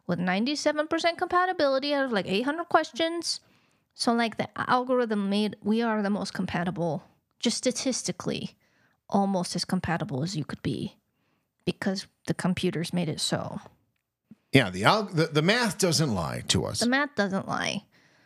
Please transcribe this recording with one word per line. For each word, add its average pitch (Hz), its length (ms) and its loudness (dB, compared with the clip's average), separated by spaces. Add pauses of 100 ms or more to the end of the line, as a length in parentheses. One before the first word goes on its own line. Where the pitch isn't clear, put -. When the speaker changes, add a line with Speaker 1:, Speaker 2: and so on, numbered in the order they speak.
Speaker 1:
with 175 120 -2
ninety-seven 285 680 0
percent 330 300 0
compatibility 349 760 2
out 277 120 2
of, 254 60 -2
like, 196 160 2
eight 196 180 0
hundred 330 240 -2
questions. 330 720 0 (520)
So, - 200 0
like, 233 240 0
the - 120 -4 (200)
algorithm 247 600 2
made, 208 340 0
we 220 180 2
are 220 200 0
the 196 80 0
most 202 240 -2
compatible, 170 680 -2 (360)
just - 180 0
statistically, - 960 -4 (540)
almost 196 460 0
as 175 100 -2
compatible 160 580 -2
as 185 140 -4
you 151 80 -4
could - 180 -10
be, - 320 -4 (680)
because 190 420 -2 (200)
the 160 60 2
computers 175 600 -2
made 175 160 -2
it - 100 -4
so. - 400 -4 (920)
Speaker 2:
Yeah, 123 200 6
the 92 120 -2
alg-, 190 300 4
the, 160 140 2
the 151 140 0
math 214 360 2
doesn't 151 380 2
lie 67 320 -2
to 73 180 2
us. - 140 -4
Speaker 1:
The 226 80 2
math 277 280 0
doesn't 196 320 -2
lie. - 360 -2 (420)